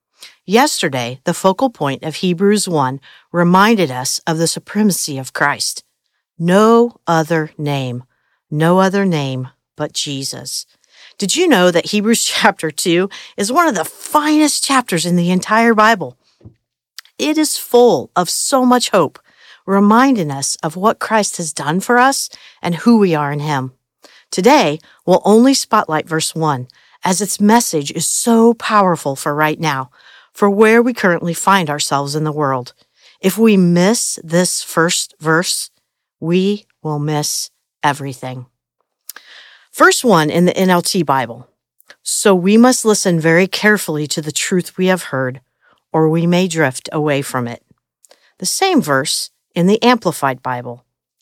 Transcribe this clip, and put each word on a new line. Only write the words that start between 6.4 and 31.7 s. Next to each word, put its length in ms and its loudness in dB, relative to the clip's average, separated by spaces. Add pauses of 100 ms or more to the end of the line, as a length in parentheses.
other 500 0
name, 460 -6 (480)
no 280 2
other 260 0
name 420 -4 (300)
but 160 -8
Jesus. 720 -10 (520)
Did 200 -4
you 100 2
know 240 4
that 200 -2
Hebrews 320 0
<laughs> 20 -4
chapter 440 0
two 400 -2 (280)
is 120 -4
one 200 2
of 60 -2
the 100 -4
finest 760 0
chapters 440 -2
in 100 0
the 160 0
entire 420 2
Bible? 440 2 (1000)
It 200 0
is 180 0
full 580 2
of 160 -2
so 360 0
much 240 2
hope, 300 0 (460)
reminding 680 2
us 300 -6
of 140 -6
what 240 -2
Christ 380 -2
has 160 -8
done 260 -4
for 180 0
us 320 2 (320)
and 140 -4
who 220 4
we 180 2
are 160 -2
in 80 -6
him. 320 -4 (600)
Today, 480 2 (260)
we'll 180 4
only 300 6
spotlight 560 -2
verse 260 -4
one, 320 -2 (380)
as 160 -2
its 180 -6
message 520 2
is 140 -6
so 500 2
powerful 600 0
for 180 -6
right 260 0
now, 320 -4 (420)
for 160 0
where 320 4
we 120 0
currently 400 -2
find 360 2
ourselves 460 -4